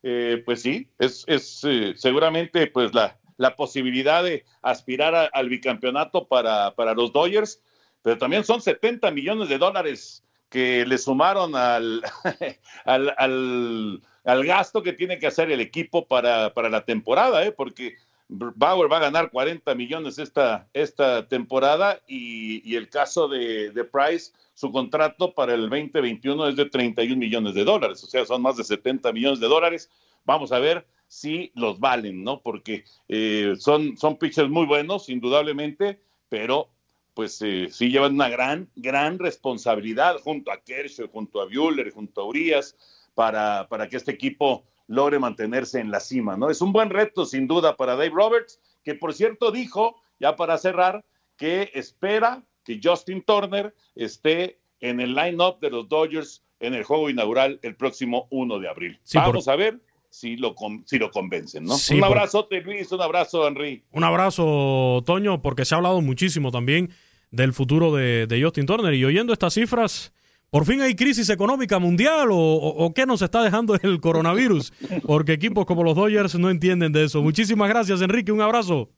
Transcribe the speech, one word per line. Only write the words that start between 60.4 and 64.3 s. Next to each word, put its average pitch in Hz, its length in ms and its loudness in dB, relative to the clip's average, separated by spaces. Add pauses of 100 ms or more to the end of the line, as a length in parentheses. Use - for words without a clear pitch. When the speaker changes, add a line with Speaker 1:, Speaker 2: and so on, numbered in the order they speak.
Speaker 1:
con-, 107 320 -10
si 135 140 -2
lo 110 100 0
convencen, 87 540 -8
¿no? 98 120 -2
Speaker 2:
Sí, 143 200 0
Speaker 1:
Un 147 60 8
Speaker 2:
por 196 80 6
Speaker 1:
abrazote, 202 520 0
Luis, 196 300 -10
un 185 100 -4
abrazo, 165 460 0
Henry. 143 440 -6
Speaker 2:
Un 156 120 0
abrazo, 147 1040 2